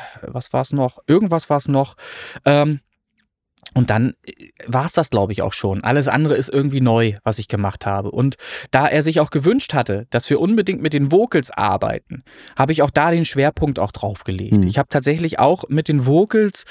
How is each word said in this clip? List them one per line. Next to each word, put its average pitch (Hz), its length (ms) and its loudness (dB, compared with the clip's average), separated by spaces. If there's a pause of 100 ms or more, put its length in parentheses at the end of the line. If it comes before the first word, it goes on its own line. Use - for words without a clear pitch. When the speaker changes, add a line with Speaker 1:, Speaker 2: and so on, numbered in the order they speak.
(220)
Speaker 1:
was - 320 -10
war's 131 200 -2
noch? 131 340 -2
Irgendwas 170 420 2
war's 143 180 0
noch. 135 280 0 (500)
Ähm, 147 360 4 (920)
und 123 160 2
dann, 113 240 0 (140)
äh, - 220 -18 (180)
war's 131 260 -4
das, 165 160 0
glaub 101 220 0
ich, 98 100 -4
auch 101 120 -4
schon. 98 300 -4
Alles 135 240 0
andere 143 280 2
ist 127 140 -2
irgendwie 139 320 0
neu, 113 420 2
was 110 160 -2
ich 110 80 -10
gemacht 98 400 -4
habe. 98 240 -4
Und 131 240 0 (340)
da 135 180 2
er 151 140 2
sich 160 180 0
auch 151 120 0
gewünscht 170 420 0
hatte, 113 380 -2
dass - 180 -2
wir - 100 2
unbedingt 196 440 0
mit 156 100 -2
den 143 180 0
Vocals 185 380 2
arbeiten, 104 720 -4 (320)
habe 139 180 2
ich 151 100 2
auch 139 80 2
da 151 180 2
den 170 160 2
Schwerpunkt 139 540 0
auch 101 120 -2
drauf 101 320 -8
gelegt. 98 340 0
Speaker 2:
Hm. 180 100 4
Speaker 1:
Ich 110 100 0
hab 139 140 0
tatsächlich 151 480 -2
auch 151 280 4
mit 151 200 -2
den 143 180 2
Vocals, 202 640 2